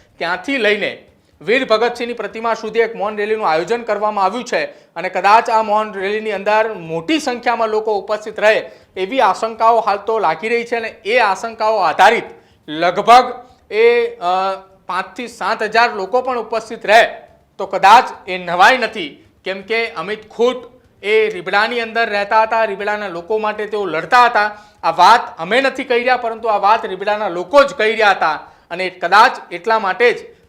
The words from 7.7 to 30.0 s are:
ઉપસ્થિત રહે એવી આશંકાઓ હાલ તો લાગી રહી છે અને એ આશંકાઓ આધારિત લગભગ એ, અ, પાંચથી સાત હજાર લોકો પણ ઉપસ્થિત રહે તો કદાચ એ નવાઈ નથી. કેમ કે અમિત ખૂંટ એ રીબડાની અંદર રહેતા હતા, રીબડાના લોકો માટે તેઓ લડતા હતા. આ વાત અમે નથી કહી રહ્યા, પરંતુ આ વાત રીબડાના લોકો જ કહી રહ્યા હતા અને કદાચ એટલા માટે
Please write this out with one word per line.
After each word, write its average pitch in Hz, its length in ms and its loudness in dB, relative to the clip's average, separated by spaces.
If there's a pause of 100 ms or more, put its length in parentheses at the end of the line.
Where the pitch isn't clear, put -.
ઉપસ્થિત 208 400 -8
રહે 208 300 2 (260)
એવી 196 240 -4
આશંકાઓ 226 600 2
હાલ 202 180 0
તો 220 220 -2
લાગી 165 300 -2
રહી 233 140 -2
છે 233 120 -8
અને 220 120 -6
એ 208 300 -4
આશંકાઓ 220 600 -2
આધારિત 185 460 4 (440)
લગભગ 175 640 4 (380)
એ, 233 440 2
અ, 190 400 -2 (320)
પાંચથી 190 400 -8
સાત 220 360 -6
હજાર 220 320 2
લોકો 196 260 -2
પણ 247 180 -4
ઉપસ્થિત 220 460 -8
રહે 208 180 6 (540)
તો 196 80 -6
કદાચ - 640 4
એ 185 80 -4
નવાઈ 180 400 4
નથી. 214 480 -8 (200)
કેમ 196 160 -6
કે 220 300 -4
અમિત 196 380 -10
ખૂંટ 247 280 0 (460)
એ 214 260 2
રીબડાની 202 500 -2
અંદર 226 300 -2
રહેતા 208 320 0
હતા, 226 240 0
રીબડાના 208 420 -4
લોકો 175 300 -6
માટે 214 280 -4
તેઓ 208 200 -6
લડતા 165 400 2
હતા. 214 320 0 (260)
આ 165 80 0
વાત 185 460 4
અમે 196 240 0
નથી 262 220 -2
કહી 240 160 0
રહ્યા, 247 180 0
પરંતુ 226 300 -6
આ 208 100 2
વાત 214 280 2
રીબડાના 202 440 -4
લોકો 180 340 4
જ 277 100 -6
કહી 214 180 0
રહ્યા 214 200 2
હતા 160 280 0 (320)
અને 180 180 -6
કદાચ 190 640 2
એટલા 220 260 -2
માટે 208 340 2